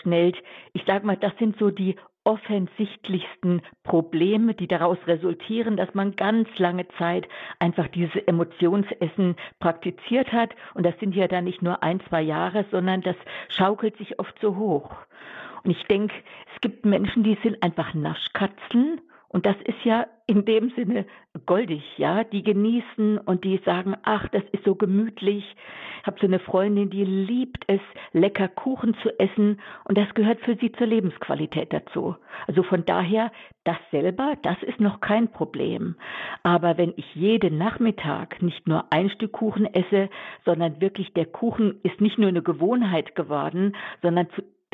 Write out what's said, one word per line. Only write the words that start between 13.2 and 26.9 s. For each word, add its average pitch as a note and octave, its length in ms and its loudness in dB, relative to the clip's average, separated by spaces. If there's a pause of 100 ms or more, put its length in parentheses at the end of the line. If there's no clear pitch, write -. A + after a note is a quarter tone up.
schaukelt G#3 480 0
sich - 220 -10
oft - 240 -8
so G#3 140 0
hoch. F#3 340 -2 (760)
Und F#3 60 2
ich E3+ 140 -2
denk, G#3 280 0 (420)
es - 60 -18
gibt - 240 -6
Menschen, G3+ 380 2
die G#3 200 4
sind G#3+ 200 -2
einfach E3 320 -2
Naschkatzen. G3 1080 -2 (300)
Und F#3 140 -2
das G3 200 4
ist - 200 -6
ja A#3 220 2 (200)
in G3+ 200 4
dem A3+ 280 2
Sinne G#3+ 320 -2 (380)
goldig, F3 380 0 (160)
ja, E3 260 0
die G3+ 180 -4
genießen G#3+ 760 2
und F3+ 260 -2
die F#3+ 180 0
sagen, F#3 400 0
ach, G#3+ 260 -2
das G3 140 0 (100)
ist - 120 -6
so G3 100 4
gemütlich. G3+ 720 0 (560)
Ich - 60 -8
hab G3+ 120 -6
so - 80 2
eine F#3 120 4
Freundin, G3+ 500 2
die G3 160 -2